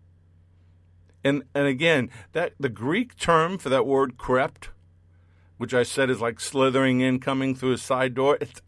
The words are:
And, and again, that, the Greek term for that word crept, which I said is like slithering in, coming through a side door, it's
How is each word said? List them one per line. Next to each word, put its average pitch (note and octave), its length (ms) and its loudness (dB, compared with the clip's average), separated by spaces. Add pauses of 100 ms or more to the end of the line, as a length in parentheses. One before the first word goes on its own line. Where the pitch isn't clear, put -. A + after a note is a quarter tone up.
(1200)
And, C#3 220 0 (100)
and C#3+ 120 0
again, C#3 440 2 (220)
that, E3 260 -4
the C#3 100 -2
Greek C3+ 480 -4
term E3+ 400 2
for D#3+ 120 -8
that B2+ 180 2
word C3+ 320 2
crept, - 520 -2 (880)
which - 160 -8
I B2 100 4
said C3 280 0
is A#2 100 -2
like A#2 180 -4
slithering C3 640 2
in, C3 180 0
coming C3+ 360 -2
through C3 180 -2
a A#2+ 60 -2
side C3 360 -2
door, C#3 260 2
it's - 280 -12